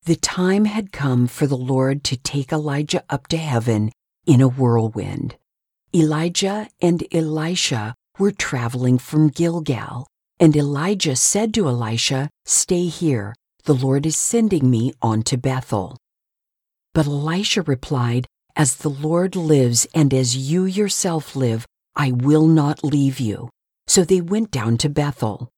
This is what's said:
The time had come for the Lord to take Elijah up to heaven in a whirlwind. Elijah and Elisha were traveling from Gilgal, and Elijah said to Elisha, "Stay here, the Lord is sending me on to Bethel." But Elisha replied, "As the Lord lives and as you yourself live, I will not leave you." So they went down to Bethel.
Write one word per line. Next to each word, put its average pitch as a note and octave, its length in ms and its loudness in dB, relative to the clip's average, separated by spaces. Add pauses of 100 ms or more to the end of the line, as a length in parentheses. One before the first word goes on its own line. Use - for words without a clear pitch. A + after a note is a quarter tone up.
The E3 140 0
time F#3+ 480 0
had G#3 280 -4
come B2+ 360 0
for - 180 -4
the C3+ 100 -2
Lord C3 480 -2
to - 120 -4
take - 360 -6
Elijah D3+ 560 -4
up - 200 -6
to E3+ 80 -4
heaven A#2 560 -2 (340)
in B2+ 140 6
a C3+ 80 6
whirlwind. A2+ 880 -2 (580)
Elijah F3 760 0 (120)
and F3 320 2
Elisha D#3 840 -4 (240)
were G3+ 140 2
traveling B2+ 680 0
from D3+ 300 2
Gilgal, D3+ 800 -4 (320)
and D#3 160 8
Elijah D3 580 -2
said G#3+ 400 0
to G3+ 140 2
Elisha, A#2+ 600 -2 (160)
"Stay - 440 0
here, B2 480 -2 (260)
the D3+ 120 2
Lord C3+ 300 0
is D#3 120 0
sending G3 520 2
me B2 320 2
on A2 220 0
to B2 160 -2
Bethel." B2 580 -4 (960)
But D#3 120 2
Elisha D#3+ 560 -2
replied, B2+ 640 -2 (300)
"As C#3+ 180 2
the - 160 -6
Lord E3 460 -2
lives C#3 580 2
and D3 180 4
as C3 240 0
you D3 280 0
yourself F#3+ 720 -2
live, A#2 280 0 (300)
I C#3+ 160 0
will C#3+ 380 4
not D3 340 2
leave C#3 380 0
you." G#2+ 300 -6 (360)
So F#3 180 4
they F#3 160 2
went G#3 300 -2
down A#2 280 0
to D3 100 0
Bethel. C#3 680 -4